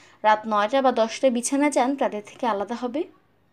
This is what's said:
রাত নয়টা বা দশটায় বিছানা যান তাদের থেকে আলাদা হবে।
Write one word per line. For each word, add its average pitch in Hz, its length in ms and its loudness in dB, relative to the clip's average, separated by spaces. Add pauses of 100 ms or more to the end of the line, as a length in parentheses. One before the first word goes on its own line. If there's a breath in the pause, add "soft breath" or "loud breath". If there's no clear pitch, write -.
(220 loud breath)
রাত 214 240 4
নয়টা 214 360 0
বা 254 100 4
দশটায় 226 400 0
বিছানা 277 380 0
যান 277 260 0
তাদের 208 300 -2
থেকে - 200 -8
আলাদা 208 280 -4
হবে। 247 300 -6 (480)